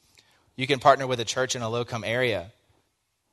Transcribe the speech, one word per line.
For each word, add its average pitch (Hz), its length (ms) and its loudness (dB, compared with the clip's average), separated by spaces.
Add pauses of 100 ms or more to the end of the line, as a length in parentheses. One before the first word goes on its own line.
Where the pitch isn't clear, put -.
(560)
You 131 100 -4
can 135 120 2
partner 135 280 6
with 127 140 -2
a 113 60 -2
church 131 280 -2
in 127 60 -6
a 113 80 -4
low-income 117 340 -4
area. 110 480 -2 (840)